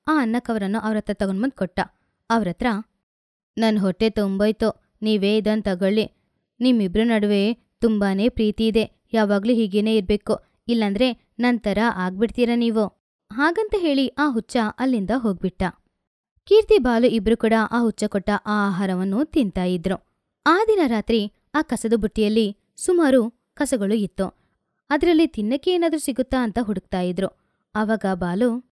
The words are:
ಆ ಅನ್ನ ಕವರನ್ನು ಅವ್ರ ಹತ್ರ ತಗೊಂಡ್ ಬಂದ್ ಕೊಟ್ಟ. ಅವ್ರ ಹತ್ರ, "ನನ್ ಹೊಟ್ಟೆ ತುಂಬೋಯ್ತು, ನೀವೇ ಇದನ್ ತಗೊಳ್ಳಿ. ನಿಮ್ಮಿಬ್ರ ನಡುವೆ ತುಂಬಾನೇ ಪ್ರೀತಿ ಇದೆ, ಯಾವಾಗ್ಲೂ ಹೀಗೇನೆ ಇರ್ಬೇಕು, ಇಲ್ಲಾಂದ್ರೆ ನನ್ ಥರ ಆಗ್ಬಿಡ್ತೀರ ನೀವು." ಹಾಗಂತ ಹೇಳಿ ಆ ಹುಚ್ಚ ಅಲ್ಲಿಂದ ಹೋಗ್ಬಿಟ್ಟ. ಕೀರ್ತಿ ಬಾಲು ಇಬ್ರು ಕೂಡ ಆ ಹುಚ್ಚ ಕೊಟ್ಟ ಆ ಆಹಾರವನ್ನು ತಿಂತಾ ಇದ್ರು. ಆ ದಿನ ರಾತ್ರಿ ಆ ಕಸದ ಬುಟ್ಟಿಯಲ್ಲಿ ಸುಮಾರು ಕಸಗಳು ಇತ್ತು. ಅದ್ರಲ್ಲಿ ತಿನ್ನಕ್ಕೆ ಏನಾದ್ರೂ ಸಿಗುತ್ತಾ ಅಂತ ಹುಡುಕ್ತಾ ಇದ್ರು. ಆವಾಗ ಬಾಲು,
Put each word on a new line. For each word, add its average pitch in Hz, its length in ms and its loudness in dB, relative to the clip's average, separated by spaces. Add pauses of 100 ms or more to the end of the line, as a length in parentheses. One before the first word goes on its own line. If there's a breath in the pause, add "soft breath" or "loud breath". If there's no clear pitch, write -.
ಆ 311 140 2
ಅನ್ನ 226 180 -2
ಕವರನ್ನು 220 400 -4
ಅವ್ರ 220 180 -2
ಹತ್ರ 208 160 -4
ತಗೊಂಡ್ 190 280 -2
ಬಂದ್ 262 100 -2
ಕೊಟ್ಟ. - 280 -6 (500)
ಅವ್ರ 226 180 0
ಹತ್ರ, 202 200 -4 (920)
"ನನ್ 220 200 2
ಹೊಟ್ಟೆ 196 320 0
ತುಂಬೋಯ್ತು, 208 720 -2 (200)
ನೀವೇ 214 360 0
ಇದನ್ 214 260 0
ತಗೊಳ್ಳಿ. 196 460 0 (500)
ನಿಮ್ಮಿಬ್ರ 220 440 2
ನಡುವೆ 208 500 2
ತುಂಬಾನೇ 208 760 0
ಪ್ರೀತಿ 220 380 0
ಇದೆ, 214 240 0 (220)
ಯಾವಾಗ್ಲೂ 208 400 0
ಹೀಗೇನೆ 220 440 0
ಇರ್ಬೇಕು, 208 480 -2 (220)
ಇಲ್ಲಾಂದ್ರೆ 226 460 0 (260)
ನನ್ 240 200 0
ಥರ 196 180 -2 (180)
ಆಗ್ಬಿಡ್ತೀರ 196 600 -2
ನೀವು." 226 320 0 (440)
ಹಾಗಂತ 339 460 -2
ಹೇಳಿ 277 300 0
ಆ 294 220 -2
ಹುಚ್ಚ 233 280 -4 (220)
ಅಲ್ಲಿಂದ 233 360 -2
ಹೋಗ್ಬಿಟ್ಟ. 190 480 -4 (800)
ಕೀರ್ತಿ 427 340 4
ಬಾಲು 240 300 2
ಇಬ್ರು 220 300 2
ಕೂಡ 220 160 0 (180)
ಆ 233 80 0
ಹುಚ್ಚ 226 240 -2
ಕೊಟ್ಟ 202 260 -2
ಆ 208 380 0
ಆಹಾರವನ್ನು 190 580 -2
ತಿಂತಾ 196 380 -2
ಇದ್ರು. 180 320 -2 (500)
ಆ 320 120 4 (100)
ದಿನ 427 200 2
ರಾತ್ರಿ 214 460 -2 (220)
ಆ 302 60 2
ಕಸದ 226 340 -2
ಬುಟ್ಟಿಯಲ್ಲಿ 214 640 0 (200)
ಸುಮಾರು 269 520 2 (240)
ಕಸಗಳು 220 400 -2
ಇತ್ತು. 190 520 -6 (440)
ಅದ್ರಲ್ಲಿ 320 380 2
ತಿನ್ನಕ್ಕೆ 247 440 -4
ಏನಾದ್ರೂ 339 280 0
ಸಿಗುತ್ತಾ 262 440 -2
ಅಂತ 220 180 -4
ಹುಡುಕ್ತಾ 190 400 -6
ಇದ್ರು. 180 260 -2 (480)
ಆವಾಗ 214 380 -2
ಬಾಲು, 190 460 -2 (180)